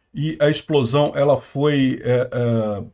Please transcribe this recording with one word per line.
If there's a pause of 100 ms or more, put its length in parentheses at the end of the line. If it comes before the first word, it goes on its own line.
(140)
e
a
explosão,
ela
foi,
é,
é, (100)